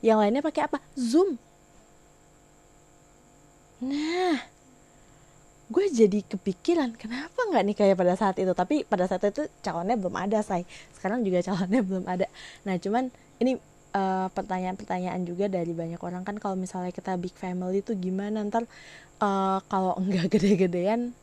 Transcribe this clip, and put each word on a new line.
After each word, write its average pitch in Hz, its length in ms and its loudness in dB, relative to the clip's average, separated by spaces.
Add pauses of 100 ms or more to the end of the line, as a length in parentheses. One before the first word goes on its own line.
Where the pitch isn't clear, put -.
Yang 220 240 6
lainnya 240 180 2
pakai 302 220 0
apa? 302 160 -2 (160)
Zoom. 277 400 4 (2500)
Nah, 302 640 -2 (1300)
gue 370 240 2
jadi 208 320 6
kepikiran, 240 720 -2
kenapa 254 400 -10
nggak 392 320 2
nih 208 80 -2
kayak 196 160 6
pada 180 240 4
saat 196 240 2
itu? 185 80 2
Tapi 190 320 2
pada 180 240 0
saat 180 160 -2
itu 202 240 0 (160)
calonnya 180 320 -2
belum 185 240 -2
ada, 208 240 0
Say. 180 240 -2 (320)
Sekarang 226 240 -2
juga 185 240 2
calonnya 190 400 0
belum 190 240 -4
ada. 185 160 0 (400)
Nah, 190 160 -2
cuman 247 320 -2 (240)
ini, 254 160 2 (400)
eh, 190 400 0
pertanyaan-pertanyaan 185 880 -4
juga 175 240 -2
dari 175 240 -2
banyak 165 320 -6
orang 180 240 -8
kan, 202 160 -6
kalau 190 160 -2
misalnya 180 320 -6
kita 185 240 -6
big 180 240 -6
family 185 400 -4
tuh 208 160 -4
gimana? 196 480 -4
Ntar, 233 240 -2 (560)
eh, 190 360 2 (120)
kalau 190 300 0
<laughs> - 20 0
nggak 185 240 0
gede-gedean 196 960 2